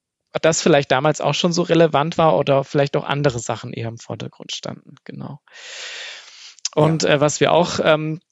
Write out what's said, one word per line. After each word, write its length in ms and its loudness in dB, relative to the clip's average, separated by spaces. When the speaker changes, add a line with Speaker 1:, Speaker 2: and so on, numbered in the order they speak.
Speaker 1:
das 220 2
vielleicht 280 4
damals 300 2
auch 140 0
schon 180 0
so 80 0
relevant 560 2
war 220 4
oder 260 2
vielleicht 320 -2
auch 80 -4
andere 340 -2
Sachen 360 -8
eher 140 -8
im 100 -12
Vordergrund 540 -12
standen. 420 -12
Genau. 360 -14
Und, 280 2
Speaker 2:
Ja. 80 2
Speaker 1:
äh, 100 4
was 200 2
wir 120 4
auch, 300 2
ähm, 380 0